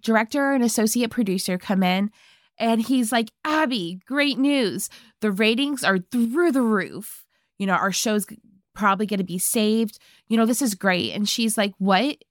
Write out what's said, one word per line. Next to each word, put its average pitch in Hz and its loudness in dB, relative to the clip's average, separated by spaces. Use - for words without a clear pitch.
director 226 0
and 262 2
associate 233 0
producer 190 -2
come 190 0
in 190 0
and 226 0
he's 247 0
like, 233 -2
"Abby, 240 -2
great 277 -2
news. 262 0
The 214 0
ratings 233 0
are 196 2
through 247 0
the 254 2
roof. 202 -2
You 202 -2
know, 190 2
our 190 0
show's 214 -2
g-, - -20
probably 202 0
gonna 196 -2
be 180 -6
saved. 220 0
You 226 2
know, 226 4
this 233 0
is 220 -2
great." 180 -2
And 202 -2
she's 226 -2
like, 202 0
"What?" 196 2